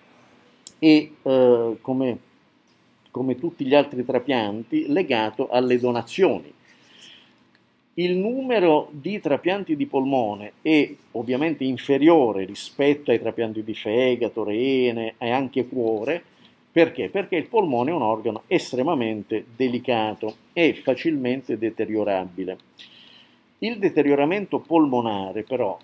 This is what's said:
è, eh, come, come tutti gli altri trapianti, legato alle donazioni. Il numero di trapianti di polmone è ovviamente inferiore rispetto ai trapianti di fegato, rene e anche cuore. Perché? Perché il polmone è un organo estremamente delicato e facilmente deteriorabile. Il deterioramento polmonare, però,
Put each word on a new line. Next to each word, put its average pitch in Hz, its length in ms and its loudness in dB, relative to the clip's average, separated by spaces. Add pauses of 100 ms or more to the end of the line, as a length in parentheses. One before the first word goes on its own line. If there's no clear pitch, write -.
(800)
è, 156 300 6 (120)
eh, 123 600 4
come, 131 380 -4 (920)
come 127 260 -4
tutti 165 280 -8
gli 131 100 2
altri 135 300 2
trapianti, 123 840 -2
legato 123 600 -2
alle 123 320 2
donazioni. 120 720 0 (1400)
Il 180 220 0
numero 208 760 2
di 156 260 -6
trapianti 170 560 -2
di 139 120 -4
polmone 120 640 -2 (100)
è 151 260 4 (240)
ovviamente 131 520 -2
inferiore 131 800 4
rispetto 139 680 -2
ai 117 80 4
trapianti 110 460 -4
di 107 100 -8
fegato, 113 680 0
rene 117 760 0
e 117 120 -4
anche 127 360 -2
cuore. 120 560 -2 (480)
Perché? 160 380 2
Perché 196 260 -6
il 156 140 -4
polmone 147 420 0
è 175 40 -2
un 151 80 -2
organo 110 440 -2
estremamente 123 1000 -2 (100)
delicato 113 800 -2 (160)
e 156 220 2
facilmente 131 840 -2
deteriorabile. 98 960 -4 (1040)
Il 220 220 -6
deterioramento 147 800 0
polmonare, 117 800 0
però, 113 420 -4